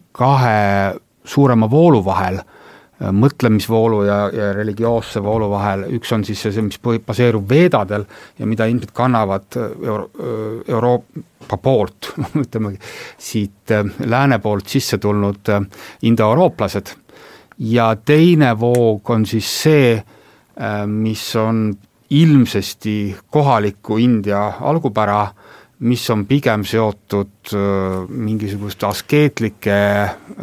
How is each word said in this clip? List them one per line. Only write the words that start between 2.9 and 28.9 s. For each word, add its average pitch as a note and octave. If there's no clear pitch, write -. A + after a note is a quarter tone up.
mõtlemisvoolu A2
ja, G2+
ja G2+
religioosse A2
voolu G#2+
vahel. G2+
Üks A#2+
on G#2+
siis G2+
see, G#2
see, A2
mis G#2
põhi-, A2+
baseerub A2+
Vedadel G#2
ja A2+
mida A2
ilmselt A#2
kannavad, A2
äh, A2+
Euro-, G#2+
äh, A2+
Euroopa -
poolt, -
<laughs> -
ütleme, G#2+
siit, -
äh, G#3
lääne B2+
poolt G#2
sisse C3
tulnud, G2+
äh, G#2
indoeurooplased. A2+
Ja A2+
teine D3+
voog A#2
on A2
siis G#2+
see, C#3+
äh, -
mis G#2+
on A2
ilmsesti A2
kohaliku A2
India G#2
algupära, G#2+
mis A#2+
on G#2+
pigem A#2+
seotud, G#2
äh, F#2+
mingisuguste G#2
askeetlike, A2+